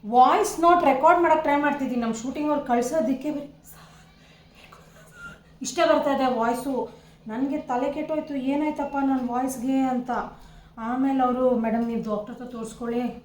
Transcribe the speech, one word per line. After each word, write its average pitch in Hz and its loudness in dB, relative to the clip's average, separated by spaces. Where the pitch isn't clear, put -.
ವಾಯ್ಸ್ 269 4
ನೋಟ್ 349 6
ರೆಕಾರ್ಡ್ 311 6
ಮಾಡಕ್ 311 4
ಟ್ರೈ 285 2
ಮಾಡ್ತಿದ್ದೀನಿ, 262 -2
ನಮ್ 226 -2
ಶೂಟಿಂಗ್ 294 -4
ಅವ್ರು 285 -2
ಕಳ್ಸೋದಿಕ್ಕೆ 277 0
ಬರೀ 285 -10
ಇಷ್ಟೇ 330 -2
ಬರ್ತಾ 285 4
ಇದೆ 254 0
ವಾಯ್ಸು. 240 -2
ನನ್ಗೆ 277 -4
ತಲೆ 262 -2
ಕೆಟ್ಟೋಯ್ತು, 302 -6
ಏನಾಯ್ತಪ್ಪ 285 -2
ನನ್ 262 0
ವಾಯ್ಸ್‌ಗೆ 254 -2
ಅಂತ. 254 -2
ಆಮೇಲೆ 262 0
ಅವರು, 247 2
"ಮೇಡಮ್, 226 0
ನೀವು 226 -4
ಡಾಕ್ಟರ್ 208 -6
ಹತ್ರ 247 -14
ತೋರಿಸ್ಕೊಳ್ಳಿ 233 -6